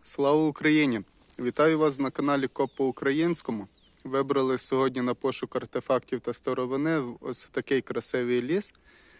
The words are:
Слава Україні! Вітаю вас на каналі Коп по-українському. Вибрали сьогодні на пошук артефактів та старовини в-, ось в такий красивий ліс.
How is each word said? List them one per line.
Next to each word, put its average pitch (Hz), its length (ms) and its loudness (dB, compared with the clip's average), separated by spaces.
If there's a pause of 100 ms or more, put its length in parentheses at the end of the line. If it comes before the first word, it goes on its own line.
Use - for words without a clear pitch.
Слава 147 360 2
Україні! 151 580 2 (380)
Вітаю 151 400 2
вас 147 200 2
на 135 120 -2
каналі 139 360 0
Коп - 280 -4
по-українському. 135 920 -2 (360)
Вибрали 135 540 0
сьогодні 131 440 0
на 123 120 0
пошук - 420 -6
артефактів 123 640 -2
та 120 140 -6
старовини 135 640 -2
в-, 120 220 -6
ось - 240 -4
в - 40 -20
такий 131 320 -2
красивий 123 600 0
ліс. 165 320 -2 (460)